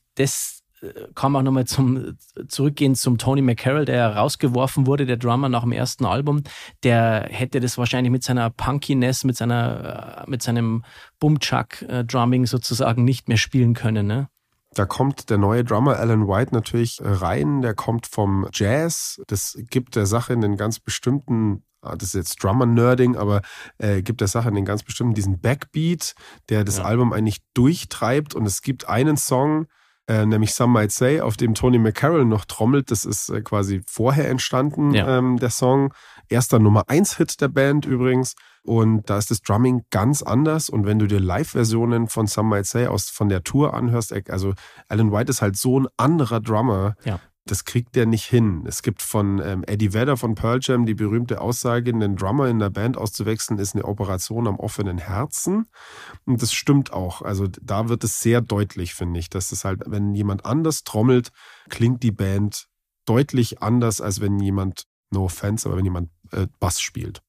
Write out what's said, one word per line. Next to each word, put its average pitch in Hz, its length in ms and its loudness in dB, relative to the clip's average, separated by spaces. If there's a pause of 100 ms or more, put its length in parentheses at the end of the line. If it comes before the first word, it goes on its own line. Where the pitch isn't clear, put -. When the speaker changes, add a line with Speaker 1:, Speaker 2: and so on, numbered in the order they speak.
(160)
Speaker 1:
das, - 460 -4 (200)
äh, - 60 -12 (260)
kann 135 180 0
man 139 100 2
auch - 20 2
nochmal 135 220 2
zum, 131 520 0 (300)
zurückgehen 143 480 2
zum 123 220 2
Tony 135 220 0
McCarroll, 131 440 0
der 120 320 2
rausgeworfen 131 720 0
wurde, 139 200 2
der 123 120 0
Drummer 127 300 0
nach 120 140 0
dem 120 100 0
ersten 120 320 -4
Album. 143 380 0 (400)
Der 117 480 2
hätte 123 300 -4
das 120 180 -2
wahrscheinlich 123 320 0
mit 127 140 0
seiner 123 260 0
Punkiness, 131 760 0
mit 131 140 0
seiner, 117 880 -4
äh, - 40 -12
mit 127 120 -6
seinem 117 420 0 (360)
Bumchuck, - 640 0
äh, 123 220 -4
Drumming 123 420 2
sozusagen 120 580 0
nicht 127 240 2
mehr 117 100 2
spielen 120 340 2
können, 110 340 0
ne? 127 220 -2 (460)
Speaker 2:
Da 98 120 0
kommt - 420 -2
der 113 80 2
neue 107 280 4
Drummer 117 340 2
Alan 113 280 2
White 98 280 2
natürlich, 117 460 -2
äh, - 60 -8
rein. 107 560 0
Der 117 120 -2
kommt 117 340 -4
vom 98 440 0
Jazz. 147 760 -2
Das - 280 -6 (140)
gibt - 260 -4
der 104 100 2
Sache 117 260 0
einen 107 240 0
ganz 107 240 -4
bestimmten, 113 840 -2 (200)
ah, - 120 -12
das 95 140 -8
ist - 60 -8
jetzt - 280 -6
Drummer-Nerding, 120 760 4
aber, 101 240 2 (340)
äh, 101 240 0
gibt 113 220 -4
der 98 60 2
Sache 117 200 0
einen 101 160 0
ganz 101 180 -4
bestimmten, 120 300 -2
diesen 98 300 0
Backbeat, 156 720 -2 (340)
der 107 160 2
das 98 140 -2
Speaker 1:
Ja. 95 60 -4
Speaker 2:
Album 117 280 2
eigentlich 107 300 -2 (100)
durchtreibt. 135 840 0
Und 110 120 -2
es 95 160 -4
gibt - 260 -6
einen 143 300 2
Song, 151 480 0 (420)
äh, 110 160 2
nämlich 107 300 2
Some 120 180 4
Might 107 200 4
Say, 139 280 2
auf - 160 -2
dem 123 160 0
Tony 123 260 4
McCarroll 135 460 2
noch 110 220 2
trommelt. 135 440 2
Das - 140 -2
ist, - 240 -4
äh, 104 140 -4
quasi 98 440 -2
vorher 131 440 0
entstanden, 143 640 0
Speaker 1:
Ja. 127 240 2
Speaker 2:
ähm, 127 200 2
der 123 120 0
Song. 135 420 2 (380)
Erster 120 280 4
Nummer 107 300 6
eins 180 300 2
Hit - 240 -2
der 143 60 4
Band 139 360 2
übrigens. 127 520 0 (280)
Und 110 460 2
da 101 80 0
ist 107 140 -4
das 110 100 -2
Drumming 120 480 2
ganz 135 320 0
anders. 156 480 0
Und 104 160 0
wenn 107 140 2
du 104 80 2
dir 101 100 2
Live-Versionen 113 880 0
von 110 220 -2
Some 107 220 0
Might 101 160 0
Say 120 200 0
aus, 98 240 -4
von - 180 -2
der 95 140 0
Tour 143 320 0
anhörst, 120 380 -2
äh, 101 160 -4
also 95 260 -2 (340)
Alan 107 220 2
White 104 200 0
ist 120 120 -4
halt 101 140 0
so 131 240 2
ein 131 160 0
anderer 127 440 2
Drummer. 107 540 0 (100)
Speaker 1:
Ja. 95 140 -4 (260)
Speaker 2:
Das - 200 -6
kriegt - 320 -4
der 117 100 4
nicht 113 180 2
hin. 110 440 2
Es - 140 -8
gibt - 200 -4
von, 101 420 0
ähm, 92 220 -4
Eddie 104 260 0
Vedder 127 240 0
von 113 200 -2
Pearl 117 260 0
Jam 123 240 0
die 110 80 0
berühmte 107 460 -2
Aussage, 120 520 -2
einen 104 220 0
Drummer 104 320 0
in 113 140 2
der 101 100 0
Band 107 260 -2
auszuwechseln, 107 600 -4
ist 95 160 -4
eine 104 100 -4
Operation 101 640 -4
am 101 140 -4
offenen 95 380 -6
Herzen. 139 680 -4 (580)
Und 127 160 0
das 113 120 -2
stimmt 143 400 2
auch. 92 300 -6
Also 98 260 -2
da 107 400 -4
wird 117 160 -2
es - 160 -4
sehr 117 220 4
deutlich, 101 520 -4
finde 87 240 -4
ich, 85 100 -6
dass 95 220 -6
es - 140 -8
halt, 95 220 -4
wenn 101 280 -2
jemand 101 320 -2
anders 156 380 0
trommelt, 123 460 2 (380)
klingt 120 360 0
die 113 80 2
Band 101 560 -2 (380)
deutlich 123 540 2
anders, 117 400 0
als 101 200 -4
wenn 101 180 -2
jemand, 98 460 -2 (260)
no 95 140 0
offense, 104 440 -4
aber 92 100 -2
wenn 95 60 0
jemand, 87 260 -2 (200)
äh, 92 160 -2 (140)
Bass - 200 -2
spielt. - 480 -10